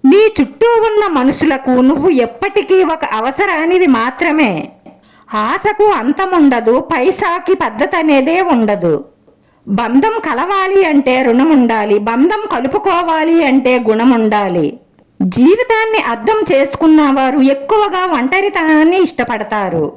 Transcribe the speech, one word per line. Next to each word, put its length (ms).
నీ 160
చుట్టూ 320
ఉన్న 160
మనుషులకు 580
నువ్వు 200
ఎప్పటికీ 520
ఒక 100
అవసరానివి 720
మాత్రమే. 540
ఆశకు 580
అంతముండదు, 760
పైసాకి 720
పద్ధతి 380
అనేదే 360
ఉండదు. 400
బంధం 480
కలవాలి 540
అంటే 240
రుణం 300
ఉండాలి, 400
బంధం 320
కలుపుకోవాలి 840
అంటే 240
గుణం 300
ఉండాలి. 480
జీవితాన్ని 800
అర్థం 260
చేసుకున్న 480
వారు 220
ఎక్కువగా 480
ఒంటరితనాన్ని 880
ఇష్టపడతారు. 800